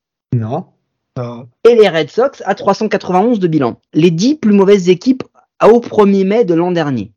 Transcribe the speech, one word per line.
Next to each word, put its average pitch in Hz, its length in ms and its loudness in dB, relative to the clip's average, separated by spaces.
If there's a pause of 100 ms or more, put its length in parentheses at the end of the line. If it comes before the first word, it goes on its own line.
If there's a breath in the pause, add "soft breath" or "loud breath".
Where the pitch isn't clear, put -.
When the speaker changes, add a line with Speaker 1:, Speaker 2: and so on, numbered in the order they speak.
(360)
Speaker 1:
Non. 120 300 -6 (520)
Speaker 2:
Non. 120 300 -12 (160)
Speaker 3:
et 240 120 4
les 214 140 4
Red 160 200 -4
Sox 262 360 -4
à 202 100 -2
trois - 180 -2
cent 214 160 -4
quatre-vingt-onze 202 500 -2
de 180 80 -2
bilan. 143 320 -2 (140)
Les 170 160 2
dix 202 260 0
plus 214 180 0
mauvaises 196 360 2
équipes 254 340 0 (400)
au 226 160 6
premier 202 440 0
mai 208 200 0
de 175 120 0
l'an 175 160 -2
dernier, 143 460 -4